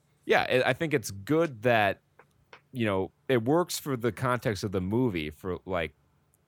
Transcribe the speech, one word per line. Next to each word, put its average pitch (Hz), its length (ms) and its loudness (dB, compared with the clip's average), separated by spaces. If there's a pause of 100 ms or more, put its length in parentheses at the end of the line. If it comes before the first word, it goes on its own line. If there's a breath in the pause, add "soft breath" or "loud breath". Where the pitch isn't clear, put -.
(260)
yeah, - 200 4
it, 127 200 2
I 131 80 2
think 151 220 -2
it's 110 160 -4
good 131 520 0
that, 110 380 2 (720)
you 117 160 -2
know, 95 240 0 (180)
it 123 140 4
works 165 340 0
for 139 180 -4
the 120 160 -2
context 123 520 -2
of 104 80 -4
the 92 100 -2
movie, 95 480 0
for, 87 380 -6
like, 85 260 -2 (540)